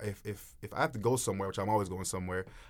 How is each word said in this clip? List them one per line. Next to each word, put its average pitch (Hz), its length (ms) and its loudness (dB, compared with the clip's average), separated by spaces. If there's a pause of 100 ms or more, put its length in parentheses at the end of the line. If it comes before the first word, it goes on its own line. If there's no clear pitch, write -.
if, 101 220 -6
if, - 360 -10
if 104 120 -10
I - 80 0
have 156 100 2
to 120 80 -8
go 117 160 4
somewhere, 98 320 0
which 95 100 -6
I'm 101 120 0
always 107 180 4
going 92 160 2
somewhere, 92 440 -2 (220)